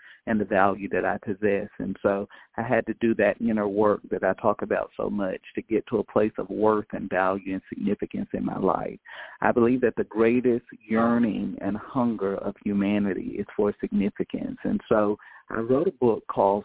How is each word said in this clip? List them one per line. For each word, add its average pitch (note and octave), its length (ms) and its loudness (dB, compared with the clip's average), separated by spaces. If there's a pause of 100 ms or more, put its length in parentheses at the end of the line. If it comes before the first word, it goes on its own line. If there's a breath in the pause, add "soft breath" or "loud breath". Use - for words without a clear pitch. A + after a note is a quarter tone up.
(260 loud breath)
and A2 140 0
the G2+ 40 0
value G2 460 2
that F2+ 140 0
I F#2+ 140 -2
possess. G2+ 500 -2 (100)
And G2 240 -6
so G2+ 260 0 (280 loud breath)
I A2+ 60 -4
had A2+ 240 0
to A2+ 140 -4
do A2+ 160 2
that G#2 240 2
inner A2 280 0
work G#2 320 2 (100)
that F#2 140 -2
I F#2+ 160 2
talk G#2 220 0
about G#2 340 -2
so G#2+ 140 -4
much G2 300 -4 (140)
to G#2 80 -6
get - 260 -2
to A2 100 -2
a G2+ 60 -2
place G#2+ 340 0
of - 100 -8
worth G#2 440 0
and G2 180 -8
value F#2+ 420 -2
and F#2 160 -6
significance - 640 -4
in - 120 -4
my - 140 -4
life. - 400 -2 (420 loud breath)
I G#2+ 120 4
believe A#2+ 300 4
that A2+ 140 0
the G#2+ 80 -2
greatest A#2+ 600 2 (240)
yearning A2 720 0
and G2+ 160 -4
hunger A2 600 -2
of - 180 -6 (100)
humanity G2+ 720 0
is G2+ 80 -6 (100)
for G#2 240 2
significance. - 840 -4
And G#2 240 -2
so G#2+ 300 2 (320 loud breath)
I - 80 -4
wrote C3 300 0
a - 40 0
book A2+ 360 2
called G2+ 360 2